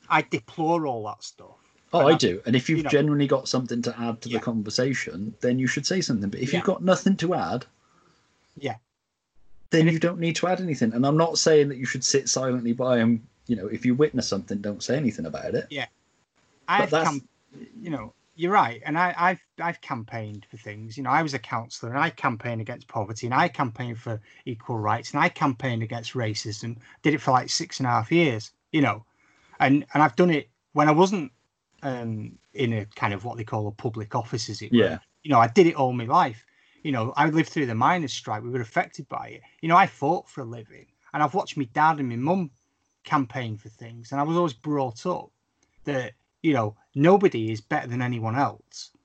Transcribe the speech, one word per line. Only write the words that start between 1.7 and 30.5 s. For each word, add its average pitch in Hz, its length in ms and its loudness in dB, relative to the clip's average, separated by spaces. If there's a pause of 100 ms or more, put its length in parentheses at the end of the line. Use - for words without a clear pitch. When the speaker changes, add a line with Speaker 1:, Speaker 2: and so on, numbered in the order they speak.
Speaker 2:
Oh, 170 60 4
Speaker 1:
And 143 100 6
Speaker 2:
I - 40 8
Speaker 1:
I, 156 40 4
Speaker 2:
do. 95 280 0
And 131 100 0
if 127 140 0
you've 160 100 2
Speaker 1:
you 156 40 -4
know. - 60 -4
Speaker 2:
genuinely 143 380 2
got 135 200 0
something 120 360 -4
to 120 160 -6
add 117 220 -4
to - 80 -12
the 120 60 -4
Speaker 1:
Yeah. 107 60 0
Speaker 2:
conversation, 110 1000 -4
then 123 180 0
you 131 80 0
should 139 180 -4
say 185 160 0
something. 101 280 -2
But 110 120 -8
if 131 100 -4
Speaker 1:
Yeah. 175 80 0
Speaker 2:
you've - 60 -4
got - 180 0
nothing 185 340 4
to 170 180 0
add, 127 300 -4 (920)
Speaker 1:
Yeah. 131 200 -8 (920)
Speaker 2:
then 160 120 6
Speaker 1:
And 165 100 6
Speaker 2:
you 165 40 0
Speaker 1:
if 160 60 0
Speaker 2:
don't 170 180 0
need 165 180 0
to 170 100 0
add 180 120 0
anything. 131 340 0
And 120 120 2
I'm 147 120 4
not 165 200 2
saying 151 320 6
that 131 80 -6
you 131 80 -6
should 135 180 -6
sit 135 260 0
silently 123 440 0
by 127 260 2
and, 113 260 2 (220)
you 120 80 2
know, 98 120 -8
if 107 180 -6
you 127 100 4
witness 135 320 2
something, 101 320 -4
don't 104 240 -6
say 123 140 -2
anything 117 280 -2
about - 300 -8
it. 156 140 -2
Speaker 1:
Yeah. 139 160 -6 (840)
Speaker 2:
But 170 60 0 (100)
Speaker 1:
I've 165 60 -2
Speaker 2:
that's 151 200 2
Speaker 1:
cam-, 143 180 -6 (540)
you - 100 -12
know, 110 220 -10 (220)
you're 170 160 -2
right. 127 340 4
And 156 120 -4
I, 175 180 2
I've, 175 260 0 (200)
I've 165 200 -6
campaigned 110 680 -10
for 117 80 -18
things. 110 400 -14
You 143 60 -8
know, 123 80 0
I 151 100 4
was 143 140 -4
a 127 40 -2
counsellor 117 520 -8
and 135 80 -2
I 160 100 2
campaigned 117 520 -4
against 107 260 -12
poverty 110 400 -6
and 117 80 -2
I 170 120 4
campaigned 120 520 -6
for 110 200 -8 (260)
equal 113 340 -8
rights 104 320 -2
and 143 100 -2
I 175 80 2
campaigned 123 540 -2
against 117 300 -10
racism. 113 640 -6 (260)
Did 143 100 4
it 156 80 -2
for, - 100 0
like, 123 200 4
six - 280 -6
and 131 60 0
a 120 60 2
half 113 200 0
years, 151 400 2 (200)
you 156 100 2
know. 110 240 0 (540)
And, 143 340 4
and 143 80 4
I've 151 140 4
done 180 160 4
it 147 180 -2 (240)